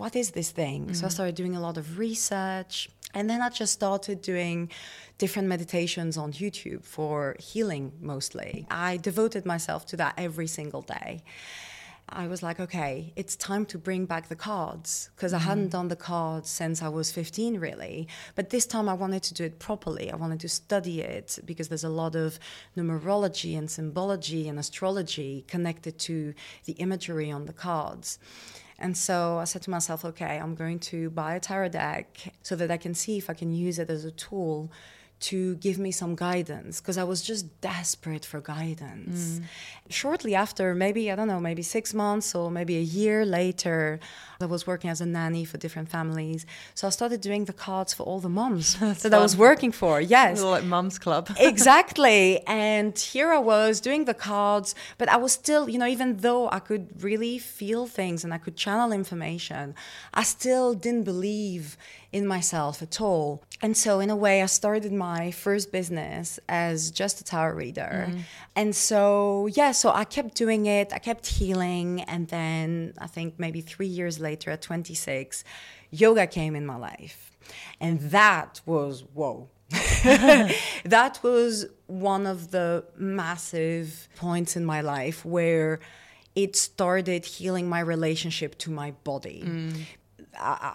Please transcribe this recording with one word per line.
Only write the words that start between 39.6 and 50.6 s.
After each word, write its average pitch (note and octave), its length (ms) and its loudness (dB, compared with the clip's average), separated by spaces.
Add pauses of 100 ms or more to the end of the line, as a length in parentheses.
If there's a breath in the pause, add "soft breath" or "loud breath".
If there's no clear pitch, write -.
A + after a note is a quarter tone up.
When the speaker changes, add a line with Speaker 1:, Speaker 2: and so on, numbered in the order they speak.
Speaker 1:
Shortly C4 460 -2
after, F#3+ 400 2
maybe, G#3 360 0
I F#3+ 40 -2
don't A3 140 0
know, F#3 120 0
maybe E3+ 220 -2
six A3 320 -4
months G#3 400 0
or E3+ 160 -2
maybe E3+ 260 -2
a E3 40 0 (200)
year G#3+ 240 4
later, E3+ 760 0 (400 loud breath)
I F3+ 60 -4
was E3+ 200 -2
working F3+ 240 -4
as E3 100 -4
a E3+ 60 -2
nanny E3 380 0
for D#3+ 120 -10
different D#3+ 320 -8
families. D#3+ 560 -4 (300 loud breath)
So - 140 -4
I - 20 -2
started A#3 300 -2
doing G3+ 240 -2
the F#3+ 80 -6 (140)
cards F#3+ 280 -2
for - 80 -8
all F#3+ 180 -4
the F3+ 80 -4 (120)
moms F3+ 340 2
Speaker 2:
<laughs> F3+ 60 -4
That's G#3 240 0
Speaker 1:
that G#3+ 100 6
I G#3 60 12
was G3+ 140 6
Speaker 2:
fun. F#3 140 6
Speaker 1:
working C4+ 240 8
for. D#3 280 4
Yes. G3+ 320 8
Speaker 2:
A G#3 80 0
little, F#3+ 100 2
like, F3+ 140 4